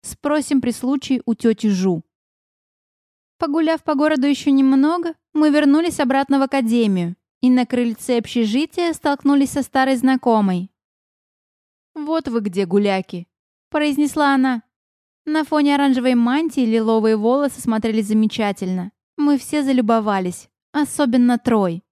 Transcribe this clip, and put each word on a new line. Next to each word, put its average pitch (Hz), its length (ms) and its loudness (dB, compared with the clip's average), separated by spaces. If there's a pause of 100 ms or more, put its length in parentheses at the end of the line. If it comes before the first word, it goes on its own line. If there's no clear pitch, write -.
Спросим 285 600 -2
при 247 100 -2
случае 262 540 -4
у 233 100 -2
тети 220 320 0
Жу». 185 360 0 (1300)
Погуляв 320 460 -2
по 311 100 -4
городу 294 320 0
еще 285 240 0
немного, 277 640 2 (200)
мы 302 180 2
вернулись 302 480 2
обратно 277 400 0
в - 20 2
академию 226 720 0 (300)
и 254 60 4
на 247 160 2
крыльце 240 500 -2
общежития 254 760 -2
столкнулись 277 580 0
со 277 100 -2
старой 262 360 0
знакомой. 220 720 0 (1200)
«Вот 311 340 -4
вы 233 140 -2
где, 196 240 -2
гуляки», 190 600 -2 (420)
произнесла 294 640 0
она. 254 300 0 (640)
На 302 180 -2
фоне 285 320 2
оранжевой 254 400 2
мантии 269 460 0
лиловые 220 560 2
волосы 254 440 -2
смотрелись 220 460 -2
замечательно. 202 840 -2 (260)
Мы 294 200 2
все 302 240 -4
залюбовались, 214 880 0 (220)
особенно 247 680 0
Трой. 196 540 0